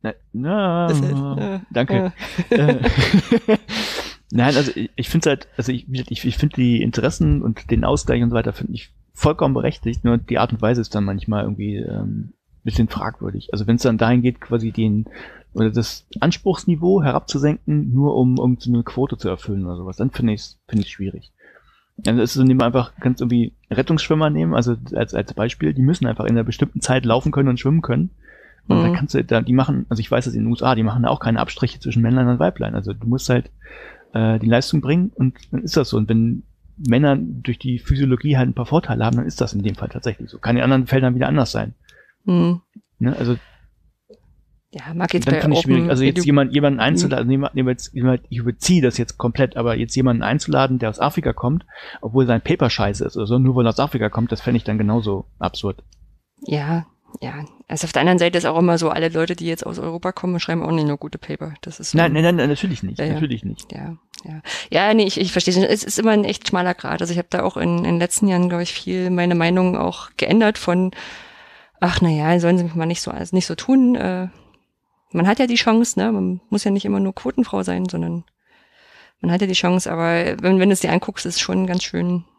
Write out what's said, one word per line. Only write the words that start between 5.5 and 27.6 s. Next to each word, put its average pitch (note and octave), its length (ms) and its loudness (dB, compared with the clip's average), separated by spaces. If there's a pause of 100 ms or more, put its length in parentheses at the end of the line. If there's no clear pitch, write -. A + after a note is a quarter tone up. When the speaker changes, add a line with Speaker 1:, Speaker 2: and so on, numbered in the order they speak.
Speaker 1:
also A#2+ 160 -2
ich, B2+ 140 -6 (240)
ich, - 160 -8
ich A#2+ 100 -2
find - 200 0
die A#2+ 260 4
Interessen D3 600 0
und - 280 -4
den A#2 140 2
Ausgleich B2 380 0
und A#2 80 2
so A#2+ 60 -2
weiter A2+ 160 -2
find - 180 -8
ich - 220 -12 (220)
vollkommen D3+ 400 2
berechtigt, A#2 500 -2
nur A#2+ 140 4
die - 200 -2
Art A#2 140 0
und A2 100 -4
Weise A#2 180 2
ist - 140 -6
dann G#2 100 0
manchmal G2+ 400 -2
irgendwie, G2+ 320 -6
ähm, G#2 560 -6 (320)
bisschen A2+ 240 2
fragwürdig. G2+ 640 -8
Also G#2 140 -2
wenn's A#2 160 2
dann A2+ 160 2
dahin A#2+ 240 4
geht, B2 180 0
quasi A2+ 320 -4
den, G#2+ 340 0 (460)
oder A2 180 2
das - 360 -4 (140)
Anspruchsniveau F3 800 2
herabzusenken, C#3+ 920 0
nur C#3 240 2
um, B2+ 220 4
um B2 200 2
so B2 140 -6
eine A#2 120 2
Quote C3 340 -4
zu G2 100 -4
erfüllen F#2+ 380 -6
oder F2+ 100 -8
sowas, F#2 200 -12
dann B2+ 140 0
find A#2+ 200 -2
ich's, - 280 -8 (100)
find A2 140 0
ich's - 100 -6
schwierig. - 400 -10 (760)
Also D#3 160 4
es - 80 0
ist - 40 -8
so, C3+ 80 4
indem C3 140 6
man B2 120 4
einfach, B2 320 0
kannst B2+ 200 0
irgendwie A#2+ 320 0 (180)
Rettungsschwimmer D#3 600 0
nehmen, D#3+ 240 0
also A#2+ 220 2 (180)
als, A2+ 180 -2
als - 220 -4
Beispiel, C#3 400 -2
die C3 80 2
müssen C#3+ 240 2
einfach A#2 180 -2
in - 60 0
einer A#2 140 2
bestimmten - 360 -2
Zeit B2+ 240 0
laufen B2+ 280 2
können C#3 180 2
und B2 100 -2